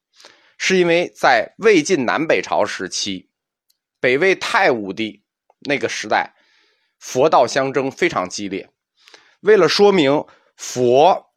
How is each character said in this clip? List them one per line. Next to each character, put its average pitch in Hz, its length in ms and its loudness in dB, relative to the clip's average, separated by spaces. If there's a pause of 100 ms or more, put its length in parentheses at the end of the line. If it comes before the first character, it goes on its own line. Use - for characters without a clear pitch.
(560)
是 - 220 0
因 175 80 2
为 170 280 2
在 120 440 0
魏 190 240 4
晋 127 240 -2
南 110 200 -2
北 127 140 2
朝 87 240 -2
时 95 240 -10
期， - 420 -10 (680)
北 131 160 2
魏 180 180 2
太 196 380 0
武 101 200 -6
帝 107 300 -8 (380)
那 139 180 -4
个 110 100 -4
时 - 200 -8
代， 107 260 -2 (640)
佛 131 300 0
道 160 180 4
相 135 240 -2
争 135 200 -4
非 175 180 -4
常 92 200 -4
激 101 200 -10
烈。 92 200 -10 (720)
为 208 140 4
了 175 140 4
说 202 240 4
明 151 320 2 (320)
佛 127 800 0